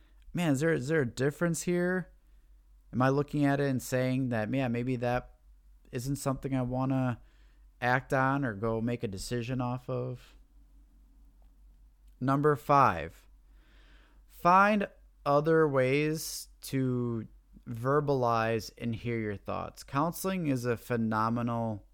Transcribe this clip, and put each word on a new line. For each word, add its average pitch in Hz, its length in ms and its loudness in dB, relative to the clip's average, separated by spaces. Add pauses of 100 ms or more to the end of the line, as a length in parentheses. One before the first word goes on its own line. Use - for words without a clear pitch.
(340)
Man, 165 180 2
is 131 80 0
there, 160 140 2
is 131 140 -2
there 160 120 2
a 127 60 2
difference 143 560 -2
here? 175 480 -2 (800)
Am 113 80 0
I 131 80 4
looking 143 380 2
at 139 140 2
it 139 100 0
and 127 120 -2
saying 127 460 0
that, 113 240 -2
"Yeah, 131 160 0
maybe 120 280 -2
that 123 340 -2 (600)
isn't 131 260 -4
something 135 380 -4
I 131 80 0
wanna 127 580 -2 (600)
act 127 320 0
on 135 320 2
or 117 80 -2
go 113 300 -2
make 120 200 -2
a 113 60 -2
decision 120 540 -4
off 123 260 -6
of"? 127 460 -8 (1800)
Number 143 380 2
five, 110 720 2 (1000)
find 196 580 4 (380)
other 156 420 4
ways 143 800 0 (140)
to 123 640 -2 (420)
verbalize 120 1080 0
and 117 160 -6
hear 117 240 -4
your 107 180 -4
thoughts. 90 460 -10
Counseling 170 640 -4
is 131 180 0
a 120 140 -2
phenomenal 113 1160 -2